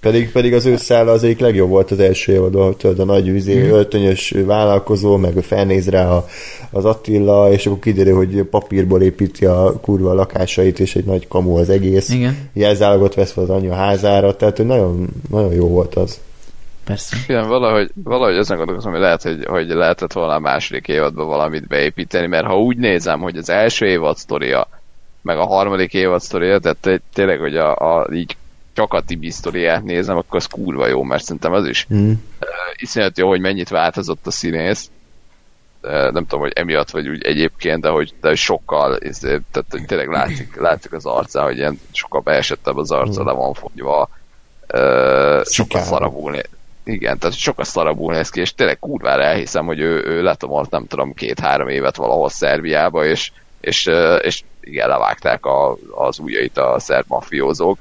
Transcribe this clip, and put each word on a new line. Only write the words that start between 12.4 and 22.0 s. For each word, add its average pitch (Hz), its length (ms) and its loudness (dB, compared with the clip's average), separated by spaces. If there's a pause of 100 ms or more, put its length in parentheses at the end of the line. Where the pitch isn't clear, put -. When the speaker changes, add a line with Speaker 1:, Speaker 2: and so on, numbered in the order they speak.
Speaker 1:
Jelzálogot 101 640 4
vesz 95 180 0
fel 95 100 -2
az 92 80 0
anyja 95 240 0
házára, 98 600 2
tehát 104 200 2
hogy 113 100 0
nagyon, 90 420 2 (220)
nagyon 101 220 0
jó 87 160 2
volt 87 260 2
az. - 260 -2 (640)
Speaker 2:
Persze. - 320 -6 (120)
Speaker 3:
Igen, 113 200 0
valahogy, 110 420 2 (140)
valahogy 113 320 0
ezen 98 200 0
gondolkozom, 90 360 -4
hogy 82 80 -2
lehet, 95 220 2
hogy, 80 240 -4
hogy 85 220 -2
lehetett 85 440 0
volna 82 220 -2
a 78 40 0
második 71 500 -4
évadban 76 380 -2
valamit 78 400 -4
beépíteni, 82 600 -2